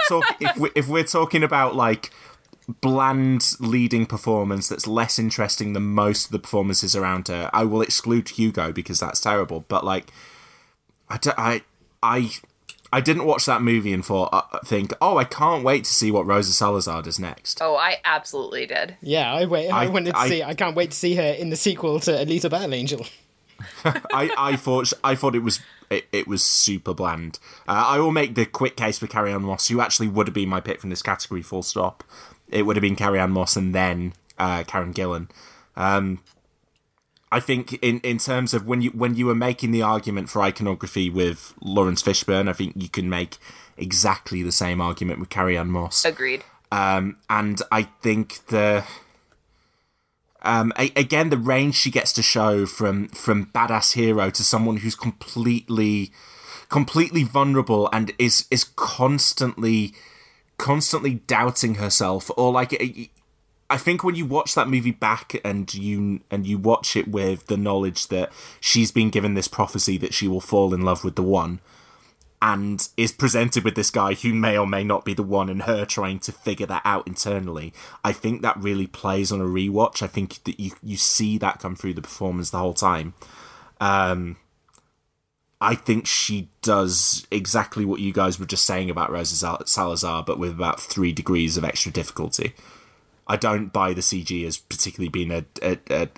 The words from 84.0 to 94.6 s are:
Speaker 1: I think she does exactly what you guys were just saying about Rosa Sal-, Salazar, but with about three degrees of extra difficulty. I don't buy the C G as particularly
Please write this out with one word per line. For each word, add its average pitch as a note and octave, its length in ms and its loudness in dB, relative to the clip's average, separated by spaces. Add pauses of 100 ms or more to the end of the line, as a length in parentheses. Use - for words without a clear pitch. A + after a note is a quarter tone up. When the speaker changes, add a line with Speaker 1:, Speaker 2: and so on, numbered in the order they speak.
Speaker 1:
I G#2+ 140 2
think - 320 0
she - 440 -2 (120)
does G2 680 2
exactly G#2 540 -2
what G2 160 -2
you G2 120 -2
guys F#2 260 0
were F#2+ 80 -8
just - 200 0
saying F#2 240 -2
about E2+ 200 -2
Rosa E2+ 240 -4
Sal-, E2+ 320 -4
Salazar, E2+ 560 -2
but - 160 -4
with F2 140 -4
about E2+ 280 -4
three F2+ 320 -2
degrees E2 440 0
of E2 80 -2
extra - 260 -2
difficulty. - 640 -4 (760)
I G#2 80 0
don't G#2+ 360 -2
buy F#2 220 2
the F2+ 80 -4
C F#2 200 -2
G E2+ 240 -6
as D#2+ 120 -4
particularly - 500 -4